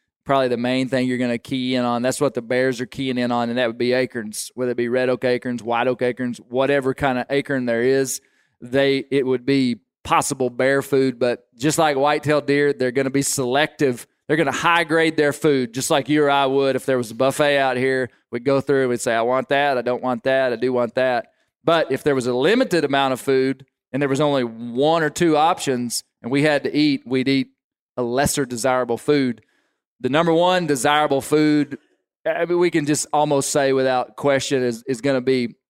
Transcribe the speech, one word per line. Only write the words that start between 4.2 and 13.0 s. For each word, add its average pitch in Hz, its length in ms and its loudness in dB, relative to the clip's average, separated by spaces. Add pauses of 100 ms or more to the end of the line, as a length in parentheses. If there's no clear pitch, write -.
whether 123 160 -2
it 120 60 -6
be 120 120 0
red 127 200 0
oak 127 140 -2
acorns, 123 400 -2
white 117 240 -2
oak 127 140 -2
acorns, 123 380 -4
whatever 131 540 0
kind 135 260 -2
of 120 100 -4
acorn 135 360 -2
there 117 180 0
is. 131 360 0 (400)
They, 135 520 0
it 135 140 0
would 127 200 -2
be 131 320 0 (260)
possible 135 460 0
bear 131 320 0
food, 131 380 0
but 123 260 -2 (120)
just 143 200 -2
like 156 180 2
whitetail 147 460 0
deer, 143 320 2
they're 127 180 -2
gonna 135 200 -2